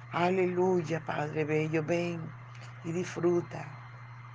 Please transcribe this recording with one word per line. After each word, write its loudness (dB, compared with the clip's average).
Aleluya, 4
Padre 0
bello, 2
ven 0
y -4
disfruta 0